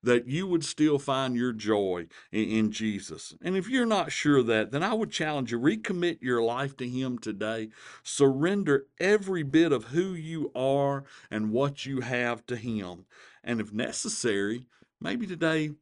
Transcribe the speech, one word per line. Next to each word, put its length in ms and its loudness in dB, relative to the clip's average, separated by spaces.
that 240 4
you 200 -2
would 180 0
still 340 2
find 380 -2
your 160 -2
joy 540 0
in, 200 0
in 240 2
Jesus? 680 -6
And 140 -2
if 140 -4
you're 160 2
not 260 0
sure 280 4
of 80 2
that, 240 2
then 120 -2
I 100 0
would 180 -2
challenge 420 -2
you, 60 0
recommit 640 0
your 220 2
life 340 -2
to 120 -6
him 280 -2
today. 520 -6
Surrender 840 2
every 440 2
bit 280 6
of 140 2
who 280 -2
you 400 -6
are 520 2
and 220 -2
what 320 0
you 160 -4
have 460 -2
to 100 -4
him. 480 -6
And 160 -2
if 100 -6
necessary, 960 -2
maybe 240 -4
today 460 0